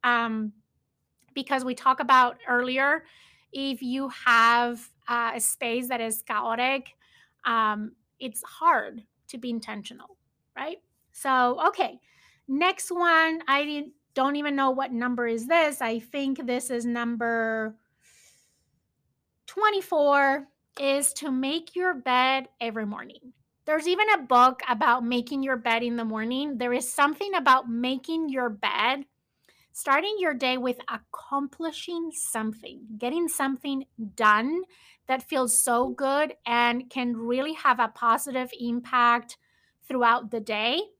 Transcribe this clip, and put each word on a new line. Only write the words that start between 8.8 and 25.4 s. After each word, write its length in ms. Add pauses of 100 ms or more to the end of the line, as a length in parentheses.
to 120
be 120
intentional, 680 (400)
right? 220 (320)
So, 560
okay. 320 (500)
Next 420
one, 560
I 180
didn't, 280 (220)
don't 200
even 220
know 140
what 220
number 360
is 180
this. 340
I 200
think 440
this 260
is 140
number 920 (1700)
twenty-four, 1040 (300)
is 360
to 160
make 460
your 180
bed 540 (120)
every 240
morning. 480 (320)
There's 220
even 240
a 80
book 500
about 360
making 400